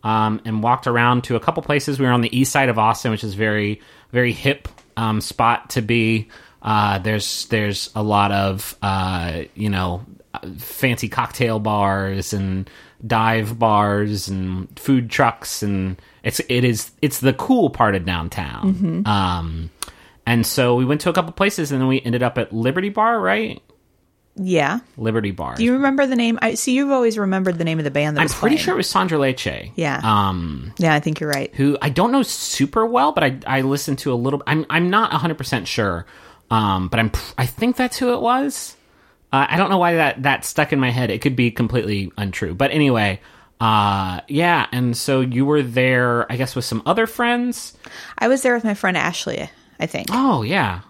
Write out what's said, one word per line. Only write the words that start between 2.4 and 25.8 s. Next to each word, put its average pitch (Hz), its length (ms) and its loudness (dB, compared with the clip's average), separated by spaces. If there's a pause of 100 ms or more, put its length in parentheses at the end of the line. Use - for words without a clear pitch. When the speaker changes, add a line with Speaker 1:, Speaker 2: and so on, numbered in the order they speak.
Speaker 1:
side 135 160 4
of 113 100 0
Austin, 110 340 2
which 110 120 -2
is 101 120 -6
very, 104 440 -2 (320)
very 120 220 2
hip, - 340 -2 (280)
um, 110 260 0
spot - 500 0
to 127 100 0
be. 110 460 2 (340)
Uh, 104 380 2
there's, 104 480 -4
there's 104 480 -2
a 107 80 -2
lot 101 280 4
of, 98 520 -2
uh, 92 580 -2 (140)
you 107 140 -2
know, 92 360 -2 (540)
fancy 120 500 -2
cocktail 113 480 -2
bars 98 760 0
and 95 380 -4 (360)
dive 113 520 2
bars 104 680 2
and 92 400 -4 (100)
food 127 320 2
trucks, - 540 -2
and 95 360 -2 (220)
it's, - 260 -4
it 123 160 2
is, 120 280 0 (100)
it's 143 200 -2
the 131 120 4
cool 202 380 2
part 107 240 2
of 87 100 -2
downtown. 85 680 -2
Speaker 2:
Mm-hmm. 175 320 -2
Speaker 1:
Um, 85 640 -2 (560)
and 117 180 2
so 123 300 2
we 127 100 2
went 147 160 0
to - 80 0
a 165 40 -2
couple 170 180 -2
places, 185 400 -2
and 135 100 0
then 131 60 2
we 131 120 2
ended 120 220 -2
up 123 160 0
at 113 160 -4
Liberty 139 360 0
Bar, 214 300 0
right? 202 440 -2 (720)
Speaker 2:
Yeah. 180 440 0 (180)
Speaker 1:
Liberty 110 320 -2
Bar. 76 260 -8
Speaker 2:
Do 220 80 -2
you 240 100 2
remember 269 340 2